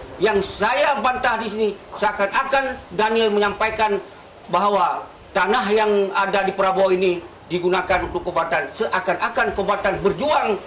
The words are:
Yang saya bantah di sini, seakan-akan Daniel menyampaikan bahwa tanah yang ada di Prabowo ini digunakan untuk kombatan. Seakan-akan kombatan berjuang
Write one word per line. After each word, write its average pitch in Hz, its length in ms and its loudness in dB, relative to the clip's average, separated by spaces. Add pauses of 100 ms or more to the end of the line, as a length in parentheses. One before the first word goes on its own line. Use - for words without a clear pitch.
(200)
Yang 202 400 0
saya 269 400 2
bantah 247 400 0
di 226 80 -6
sini, 214 200 -2 (280)
seakan-akan 262 800 0 (160)
Daniel 220 400 2
menyampaikan 208 640 0 (560)
bahwa 190 480 2 (320)
tanah 202 400 2
yang 208 400 2
ada 196 320 0
di 190 80 0
Prabowo 190 400 2
ini 180 320 2 (240)
digunakan 180 560 0
untuk - 240 -6
kombatan. 160 480 -2
Seakan-akan 214 800 -2
kombatan 196 480 0
berjuang 202 640 0